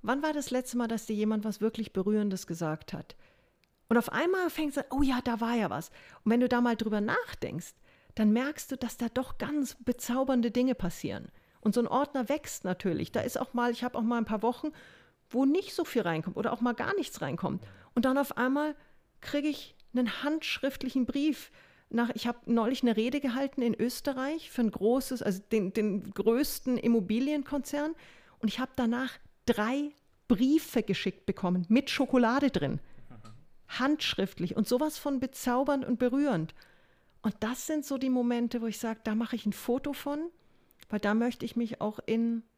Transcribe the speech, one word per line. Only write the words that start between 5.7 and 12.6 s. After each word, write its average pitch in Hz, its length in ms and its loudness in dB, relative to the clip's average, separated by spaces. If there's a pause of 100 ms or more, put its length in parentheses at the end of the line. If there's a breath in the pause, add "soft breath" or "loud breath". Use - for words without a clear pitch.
was.“ - 200 -6 (340 loud breath)
Und 214 80 4
wenn 247 80 4
du 247 80 4
da 240 120 2
mal 240 160 2
drüber 214 240 -2
nachdenkst, - 720 -4 (420 soft breath)
dann 214 180 4
merkst 269 360 -4
du, 269 60 -6
dass - 220 -6
da 233 100 -2
doch - 300 -4
ganz 285 420 -4
bezaubernde 247 720 0
Dinge 247 240 2
passieren. - 540 -4 (340 soft breath)
Und 214 120 4
so 240 60 4
ein 233 80 4
Ordner 269 400 0
wächst - 360 -4